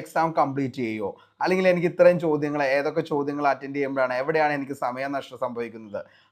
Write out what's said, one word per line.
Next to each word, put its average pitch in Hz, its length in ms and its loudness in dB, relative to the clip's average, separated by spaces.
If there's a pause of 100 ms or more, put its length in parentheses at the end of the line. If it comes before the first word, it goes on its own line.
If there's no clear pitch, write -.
എക്സാം 160 280 -2 (100)
കംപ്ലീറ്റ് 139 460 0
ചെയ്യുമോ, 107 260 -4 (320)
അല്ലെങ്കിൽ 185 300 2
എനിക്ക് 175 200 2
ഇത്രയും 175 320 8
ചോദ്യങ്ങൾ, 151 360 0 (160)
ഏതൊക്കെ 151 340 0
ചോദ്യങ്ങൾ 143 400 -2
അറ്റൻഡ് 135 280 -4
ചെയ്യുമ്പോഴാണ്, 135 440 0
എവിടെയാണ് 151 360 2
എനിക്ക് 135 260 -8
സമയനഷ്ടം 131 600 -6
സംഭവിക്കുന്നത്, 113 560 -8 (320)